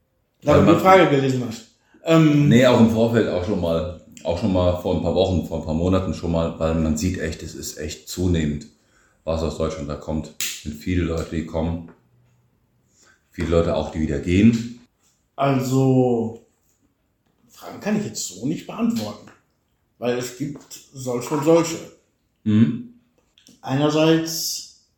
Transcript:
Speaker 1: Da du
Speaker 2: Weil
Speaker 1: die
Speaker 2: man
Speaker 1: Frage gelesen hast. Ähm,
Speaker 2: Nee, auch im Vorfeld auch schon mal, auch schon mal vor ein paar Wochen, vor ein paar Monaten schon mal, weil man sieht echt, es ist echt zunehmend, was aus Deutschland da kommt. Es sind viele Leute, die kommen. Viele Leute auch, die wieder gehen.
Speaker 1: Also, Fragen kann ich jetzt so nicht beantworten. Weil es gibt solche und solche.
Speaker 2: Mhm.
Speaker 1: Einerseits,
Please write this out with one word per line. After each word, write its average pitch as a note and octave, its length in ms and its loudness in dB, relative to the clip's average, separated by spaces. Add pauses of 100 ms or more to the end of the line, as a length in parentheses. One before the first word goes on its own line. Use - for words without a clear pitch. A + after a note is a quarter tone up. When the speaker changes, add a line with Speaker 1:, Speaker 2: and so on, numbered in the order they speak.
(420)
Speaker 1:
Da D3 120 2
du F#3 60 8
Speaker 2:
Weil G3 60 6
Speaker 1:
die D#3+ 60 8
Speaker 2:
man E3+ 80 4
Speaker 1:
Frage F#3+ 360 8
gelesen B2+ 300 0
hast. G#2+ 200 -12 (380)
Ähm, D3+ 440 6
Speaker 2:
Nee, B2 180 6
auch A#2 140 6
im A2 100 6
Vorfeld A2+ 380 2
auch F2+ 160 -2
schon F#2+ 160 -2
mal, E2 400 -4 (220)
auch E2+ 160 -4
schon G2 140 -2
mal F2+ 280 2
vor F#2 160 -2
ein E2 60 -4
paar E2+ 120 -2
Wochen, F#2+ 320 0
vor E2 120 -8
ein D#2 60 -8
paar D#2 100 -6
Monaten F2+ 400 0
schon E2+ 180 -6
mal, E2 260 -4
weil E2 180 -2
man D#2 200 -2
sieht F#2 220 -4
echt, E2 240 -8
es D#2 140 -14
ist - 220 -14
echt - 300 -12
zunehmend, D#2+ 600 -2 (560)
was D#2+ 180 -4
aus D2+ 160 -6
Deutschland D2 320 -6
da D2 60 -8
kommt. D#2 440 -8
Es - 220 -8
sind D2 140 -12
viele F2+ 260 -4
Leute, E2 340 -6
die D#2+ 100 -6
kommen. E2+ 440 -6 (1400)
Viele E2 160 -6
Leute E2 260 2
auch, D#2 160 -4
die D#2+ 100 -8
wieder D#2 200 -2
gehen. G#2+ 600 2 (540)
Speaker 1:
Also, B2+ 1120 0 (1040)
Fragen - 300 -18
kann G#3 180 -2
ich - 80 -4
jetzt - 220 -10
so - 180 -10
nicht - 200 -6
beantworten. G#3 600 -4 (720)
Weil B2 200 -2
es - 180 -10
gibt - 260 -10 (300)
solche B2+ 420 -6
und C#3+ 100 -2
solche. D#3+ 320 4 (680)
Speaker 2:
Mhm. A2 500 2 (680)
Speaker 1:
Einerseits, D#3 1200 -2 (120)